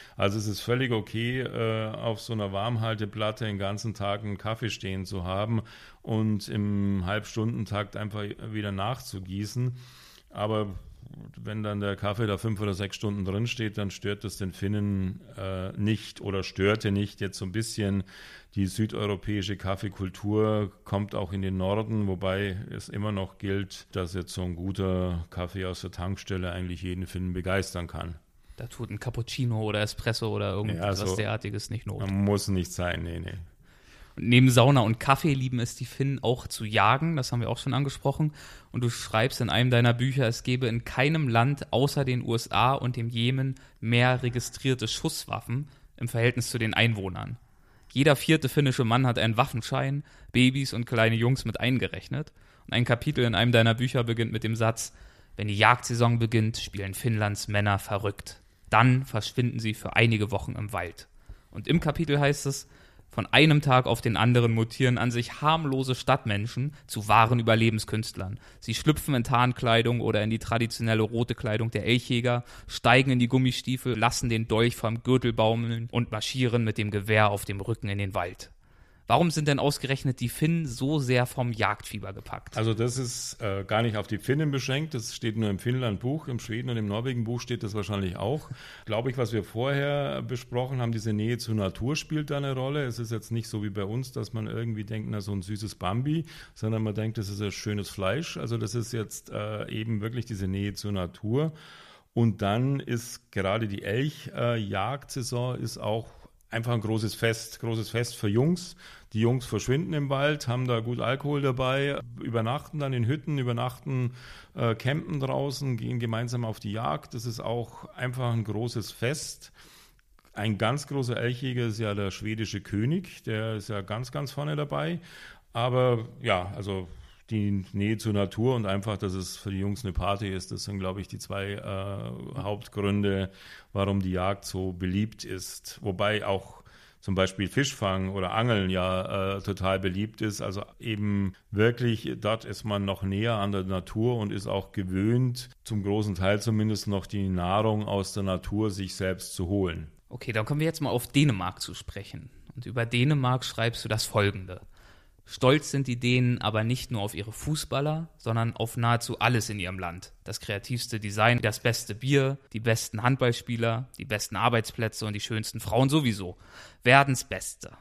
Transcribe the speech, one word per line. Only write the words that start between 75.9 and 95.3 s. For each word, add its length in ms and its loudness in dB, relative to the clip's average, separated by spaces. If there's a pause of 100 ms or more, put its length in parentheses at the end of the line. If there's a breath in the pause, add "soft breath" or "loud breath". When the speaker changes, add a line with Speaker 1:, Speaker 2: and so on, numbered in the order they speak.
Speaker 2:
und 200 0
marschieren 520 0
mit 140 0
dem 140 0
Gewehr 400 4
auf 120 -4
dem 160 -4
Rücken 300 -4
in 80 -2
den 160 -2
Wald. 380 -4 (580 soft breath)
Warum 220 6
sind 160 0
denn 100 4
ausgerechnet 640 0
die 80 -2
Finnen 380 2
so 340 0
sehr 260 4
vom 280 -2
Jagdfieber 580 -2
gepackt? 460 -10
Speaker 1:
Also 160 2
das 240 0
ist, 440 -6
äh, 220 -4
gar 180 2
nicht 140 2
auf 100 -2
die 120 -4
Finnen 340 0
beschränkt. 420 -2
Das 220 -6
steht 220 -4
nur 120 2
im 100 0
Finnland-Buch, 680 -2
im 120 -4
Schweden- 300 -6
und 60 -2
im 120 -2
Norwegen-Buch 520 -2
steht 240 -6
das 100 -6
wahrscheinlich 440 -2
auch. 320 -4 (340 loud breath)
Glaube 260 -2
ich, 80 -4
was 140 -2
wir 140 0
vorher 800 -2
besprochen 580 -4
haben, 100 0
diese 220 -2
Nähe 240 0
zur 180 -2
Natur 400 0
spielt 360 -4
da 40 -2
eine 180 -2
Rolle. 300 -2
Es 160 -4
ist 140 -4
jetzt 180 -6
nicht 160 -2
so 160 -4
wie 60 -2
bei 160 -4
uns, 260 -4
dass 220 -6
man 120 -4
irgendwie 380 -4
denkt, 260 -6
na, 120 -4
so 100 -6